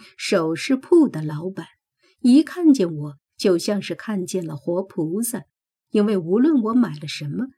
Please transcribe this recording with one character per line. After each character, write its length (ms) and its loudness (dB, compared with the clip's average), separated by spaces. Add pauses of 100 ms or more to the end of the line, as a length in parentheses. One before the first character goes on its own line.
(180)
首 360 -2
饰 220 -2
铺 320 4
的 160 -6
老 260 -8
板， 160 -12 (540)
一 240 6
看 300 4
见 200 2
我 220 -10 (220)
就 200 2
像 240 -2
是 140 -8
看 300 -6
见 200 -6
了 120 -10
活 260 -4
菩 380 -6
萨， 220 -8 (480)
因 140 2
为 120 0
无 200 0
论 260 4
我 100 -2
买 260 0
了 80 -12
什 220 -10
么， 180 -6 (100)